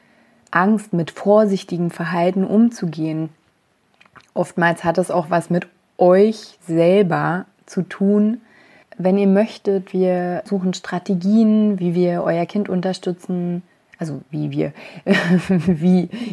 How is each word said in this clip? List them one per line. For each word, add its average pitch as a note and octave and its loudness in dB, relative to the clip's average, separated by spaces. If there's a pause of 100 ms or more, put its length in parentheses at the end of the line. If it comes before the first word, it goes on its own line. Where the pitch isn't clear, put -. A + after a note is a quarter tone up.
(500)
Angst, G3 0
mit E3+ -2
vorsichtigem G3 0
Verhalten F3 -2
umzugehen. D#3+ 0 (1040)
Oftmals E3+ 0
hat E3+ 0
es F3+ 0
auch E3 -2
was F3 -2
mit F3 -2 (300)
euch G3 4
selber E3 2 (220)
zu - -4
tun. G#3 0 (560)
Wenn F#3 0
ihr G3+ 2
möchtet, G3 0
wir F3+ -2
suchen F#3 -2
Strategien, G#3 0
wie F3 -2
wir F3 0
euer E3+ 0
Kind G#3 -6
unterstützen, F3+ -4 (380)
also D3 -10 (100)
wie D3+ -4
wir, D3 -4 (160)
<laughs> - -20
wie F3+ 0 (240)